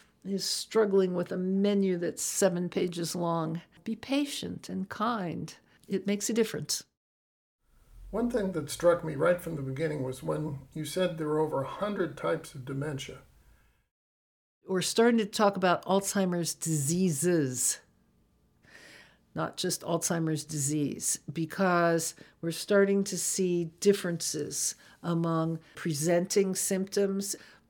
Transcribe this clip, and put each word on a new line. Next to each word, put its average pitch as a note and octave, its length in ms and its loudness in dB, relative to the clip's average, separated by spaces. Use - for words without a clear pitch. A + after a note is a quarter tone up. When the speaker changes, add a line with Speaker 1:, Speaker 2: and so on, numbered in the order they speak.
Speaker 1:
is F#3+ 200 -4
struggling G3 680 2
with F3 180 -2
a F#3 60 -2
menu G3 580 2
that's E3+ 260 -4
seven F3+ 460 2
pages F3 480 -2
long. E3 460 0
Be A3+ 120 -4
patient C#4 720 -4
and F#3+ 220 -6
kind. F3+ 640 -4
It G3 180 -2
makes G3+ 220 0
a A3+ 60 -2
difference. G#3+ 500 0
Speaker 2:
One A#3 200 -2
thing G3 220 0
that D3 180 -4
struck E3+ 340 4
me D#3 120 -6
right F3 240 2
from E3 160 -6
the C#3+ 60 -6
beginning C#3+ 400 -4
was B2+ 200 -6
when D3+ 360 -4
you D#3 100 -6
said E3+ 320 0
there D#3 120 -4
were D3+ 100 0
over C#3 240 0
a C3 60 -4
hundred G3 480 -4
types E3 380 -4
of B2+ 120 -12
dementia. C#3 520 -6
Speaker 1:
We're F#3 160 0
starting A3+ 360 6
to G#3 80 2
talk G3+ 300 2
about F#3 300 4
Alzheimer's F#3 680 0
diseases, D#3+ 1200 0
not D#3+ 220 -4
just F3 240 -4
Alzheimer's E3 640 0
disease, D3 760 -2
because E3+ 840 2
we're E3+ 80 -2
starting G3 540 4
to F#3+ 120 -4
see F3 540 0
differences E3+ 920 0
among E3 560 0
presenting F3+ 800 2
symptoms. G3 800 -2